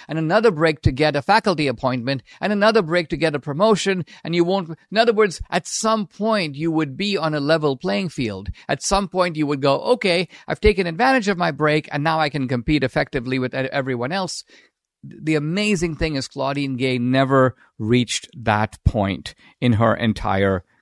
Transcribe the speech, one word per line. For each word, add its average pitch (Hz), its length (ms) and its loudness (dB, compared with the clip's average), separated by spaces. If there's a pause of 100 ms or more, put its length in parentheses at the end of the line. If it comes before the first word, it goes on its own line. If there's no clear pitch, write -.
and 151 100 -6
another 196 320 2
break 160 320 0
to - 80 2
get 151 240 0
a 143 80 -2
faculty 180 460 2
appointment, 127 560 -4 (160)
and 202 120 -2
another 208 300 4
break 165 280 -2
to 165 60 -2
get 151 200 0
a - 20 -4
promotion, 185 640 0 (200)
and 170 100 -4
you 175 80 2
won't, 170 340 -2 (140)
in 190 80 0
other 233 140 4
words, 202 280 0 (100)
at - 180 -2
some 214 400 -2
point 202 480 -2
you 160 160 -2
would 151 240 -2
be 202 200 -2
on 156 160 -2
a 151 60 -2
level 147 380 2
playing 190 320 -4
field. 104 400 -6 (200)
At 139 140 -4
some 196 240 0
point 180 300 -2
you 151 100 0
would 139 160 -2
go, 139 180 2 (120)
"Okay, 185 340 0 (220)
I've - 120 -4
taken 196 280 2
advantage 226 400 2
of 185 100 0
my 170 140 0
break, 151 400 0
and 147 100 -2
now 160 160 0
I 151 100 0
can 135 200 -2
compete 131 340 0
effectively 131 560 -2
with 127 160 -4
e-, 131 160 -4
everyone 131 400 -4
else." 190 320 -6 (640)
The 151 320 -4
amazing 170 580 0
thing 160 220 -2
is 135 100 -4
Claudine 139 500 -4
Gay 127 220 0
never 131 560 4 (240)
reached 117 580 0
that 110 460 -2
point 98 540 -2 (240)
in 123 140 4
her 110 200 4
entire 98 680 0 (180)